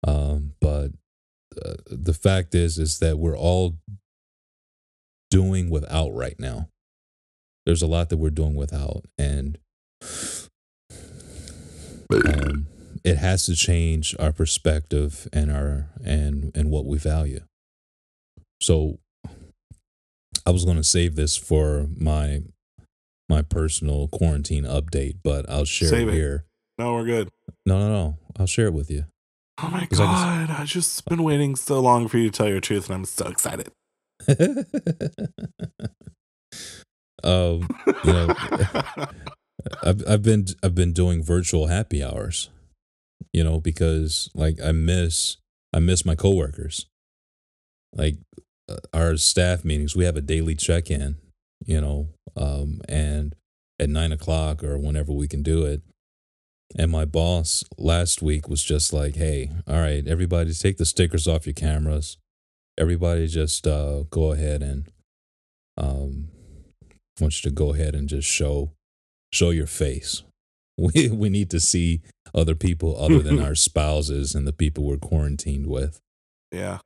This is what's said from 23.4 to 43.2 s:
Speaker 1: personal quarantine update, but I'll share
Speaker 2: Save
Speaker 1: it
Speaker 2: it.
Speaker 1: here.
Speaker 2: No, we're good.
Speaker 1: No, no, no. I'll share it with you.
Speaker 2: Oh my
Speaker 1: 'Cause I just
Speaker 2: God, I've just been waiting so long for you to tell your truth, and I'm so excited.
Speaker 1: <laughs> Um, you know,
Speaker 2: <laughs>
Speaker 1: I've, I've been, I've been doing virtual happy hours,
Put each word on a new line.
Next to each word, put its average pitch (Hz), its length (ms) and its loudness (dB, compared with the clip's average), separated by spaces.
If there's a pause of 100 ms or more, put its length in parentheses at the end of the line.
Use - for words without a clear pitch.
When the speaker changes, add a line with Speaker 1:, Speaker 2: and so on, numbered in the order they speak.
Speaker 1:
personal 76 640 0
quarantine 73 560 0
update, 69 600 -2
but 71 260 0
I'll 73 160 0
share 80 240 0
Speaker 2:
Save 117 180 2
Speaker 1:
it 76 60 2
Speaker 2:
it. 78 40 2
Speaker 1:
here. 71 280 -2 (340)
Speaker 2:
No, 120 140 -2
we're 117 120 -2
good. 113 240 0 (360)
Speaker 1:
No, 95 120 4
no, 104 120 2
no. 85 280 0 (220)
I'll 95 80 2
share 113 200 2
it 87 60 0
with 73 160 -4
you. 73 160 -4 (560)
Speaker 2:
Oh 170 80 -6
my 175 160 -4
Speaker 1:
'Cause - 140 0
I 165 60 6
just 180 180 2 (260)
Speaker 2:
God, - 0 - (120)
I've 147 60 -8
just - 380 -4
been 170 180 0
waiting 143 320 2
so 135 260 0
long 120 260 6
for 120 100 0
you 117 140 4
to - 60 -8
tell 107 100 4
your 98 140 0
truth, 101 280 -2
and 95 60 -4
I'm 95 100 -6
so - 220 -6
excited. - 440 -4 (560)
Speaker 1:
<laughs> 208 380 4 (2500)
Um, 85 460 2 (380)
you 87 80 6
know, 87 240 4
Speaker 2:
<laughs> - 0 - (1500)
Speaker 1:
I've, 92 240 2
I've 104 160 4
been, 107 220 4 (180)
I've 92 100 2
been 87 200 2
doing 87 280 2
virtual 85 460 0
happy 85 340 0
hours, 67 480 -6 (840)